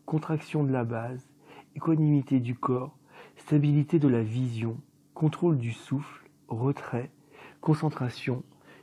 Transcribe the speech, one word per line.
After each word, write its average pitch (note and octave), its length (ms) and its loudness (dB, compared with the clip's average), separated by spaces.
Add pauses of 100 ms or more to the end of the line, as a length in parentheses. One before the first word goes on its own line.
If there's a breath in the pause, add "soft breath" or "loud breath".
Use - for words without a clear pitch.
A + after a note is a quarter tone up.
contraction D#3 580 -2
de C#3 80 0
la B2+ 120 0
base, A#2 460 -6 (460 loud breath)
équanimité D3+ 640 2
du A#2+ 160 -4
corps, B2+ 420 -4 (400 loud breath)
stabilité D3 640 2
de D3 80 6
la A#2+ 140 4
vision, A2+ 560 -2 (360)
contrôle D#3 440 2
du A#2 140 -2
souffle, - 580 -8 (180)
retrait, B2+ 640 -4 (500 loud breath)
concentration, C3+ 800 -2 (400 soft breath)